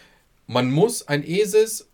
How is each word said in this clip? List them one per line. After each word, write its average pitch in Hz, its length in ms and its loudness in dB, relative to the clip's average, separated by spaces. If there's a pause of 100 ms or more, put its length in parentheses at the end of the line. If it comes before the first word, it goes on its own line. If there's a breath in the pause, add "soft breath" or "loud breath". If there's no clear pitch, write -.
(460 loud breath)
Man 123 240 0
muss 190 380 0
ein 147 180 -2
esis 208 680 0